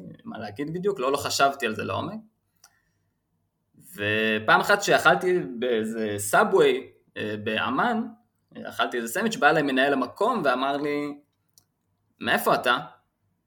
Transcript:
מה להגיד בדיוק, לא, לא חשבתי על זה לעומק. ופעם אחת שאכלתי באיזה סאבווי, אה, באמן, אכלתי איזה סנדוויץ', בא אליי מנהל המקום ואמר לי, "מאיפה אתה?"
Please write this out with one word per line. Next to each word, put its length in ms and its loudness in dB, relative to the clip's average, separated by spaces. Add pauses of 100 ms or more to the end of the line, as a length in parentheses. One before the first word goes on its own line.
(240)
מה 140 -14
להגיד 360 -10
בדיוק, 260 -2
לא, 120 0
לא 40 0
חשבתי 500 0
על 80 -2
זה 100 -6
לעומק. 360 -6 (1700)
ופעם 680 2
אחת 220 2
שאכלתי 560 4 (200)
באיזה 600 -2
סאבווי, 720 4 (260)
אה, 180 -4 (100)
באמן, 580 -2 (600)
אכלתי 340 -4
איזה 120 -4
סנדוויץ', 280 -4
בא 140 4
אליי 120 4
מנהל 300 2
המקום 520 -2
ואמר 320 0
לי, 380 -4 (1080)
"מאיפה 340 0
אתה?" 240 0 (680)